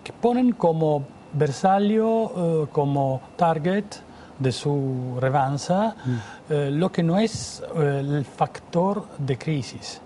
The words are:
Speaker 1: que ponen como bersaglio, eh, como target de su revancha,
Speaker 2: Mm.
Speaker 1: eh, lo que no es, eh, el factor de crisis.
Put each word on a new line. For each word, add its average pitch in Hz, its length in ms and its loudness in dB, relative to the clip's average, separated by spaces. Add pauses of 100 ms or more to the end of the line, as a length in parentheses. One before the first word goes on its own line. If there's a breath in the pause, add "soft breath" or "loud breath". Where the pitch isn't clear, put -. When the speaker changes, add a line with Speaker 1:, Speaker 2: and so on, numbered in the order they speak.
Speaker 1:
que - 80 -12
ponen 240 400 2
como 156 520 2 (280)
bersaglio, 208 1000 2 (320)
eh, - 80 -2
como 139 480 2 (160)
target 175 480 2 (540 loud breath)
de 131 140 0
su 131 680 -2
revancha, 139 760 0 (100)
Speaker 2:
Mm. 123 480 -6
Speaker 1:
eh, 147 200 0
lo 175 200 0
que 180 100 0
no 165 160 2
es, - 440 -2 (120)
eh, 143 260 2
el 143 260 0
factor 185 800 -2 (140)
de 135 200 -2
crisis. - 680 -6